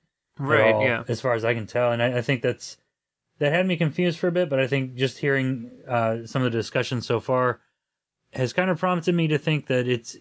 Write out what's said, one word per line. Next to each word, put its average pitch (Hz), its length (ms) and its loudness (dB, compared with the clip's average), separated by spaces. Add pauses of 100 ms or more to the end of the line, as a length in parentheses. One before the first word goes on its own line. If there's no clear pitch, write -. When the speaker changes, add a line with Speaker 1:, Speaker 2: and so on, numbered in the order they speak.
(400)
Speaker 1:
at 143 40 -6
Speaker 2:
Right, 113 320 4
Speaker 1:
all, 107 80 2
Speaker 2:
yeah. 117 240 0
Speaker 1:
as 117 120 -4
far 127 140 0
as 110 100 -2
I 117 100 2
can 110 120 -4
tell. 120 260 0
And 117 120 -2
I, 123 160 0
I - 20 2
think 127 220 -2
that's, - 340 -4 (600)
that 143 140 2
had 185 120 2
me 180 120 0
confused 170 420 0
for 185 80 0
a 175 40 2
bit, 175 180 0
but 139 100 2
I 131 80 2
think 131 280 -2
just 127 220 -2
hearing, 131 540 0 (160)
uh, 117 380 0
some 131 180 -2
of 123 80 0
the 117 60 -2
discussion 117 440 -2
so 117 180 0
far 127 420 0 (720)
has 127 200 -2
kind 185 160 0
of 165 100 0
prompted 180 360 0
me 165 140 2
to 151 80 2
think 151 300 -2
that 127 200 0
it's, 123 340 -2